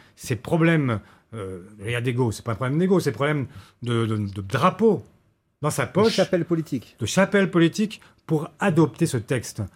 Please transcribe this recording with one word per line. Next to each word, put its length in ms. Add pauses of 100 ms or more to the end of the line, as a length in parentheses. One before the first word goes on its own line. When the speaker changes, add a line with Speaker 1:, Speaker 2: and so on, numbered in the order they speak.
(160)
Speaker 1:
ces 220
problèmes, 640 (320)
euh, 260 (240)
il 80
y 40
a 60
d'ego, 300
c'est 140
pas 80
un 20
problème 240
d'ego, 200
c'est 100
un 40
problème 340 (360)
de, 220
de, 100
de 260
drapeau 640 (580)
dans 80
sa 160
Speaker 2:
De 60
Speaker 1:
poche. 220
Speaker 2:
chapelle 320
politique. 540
Speaker 1:
De 60
chapelle 440
politique 500 (260)
pour 240 (100)
adopter 460
ce 120
texte. 440 (140)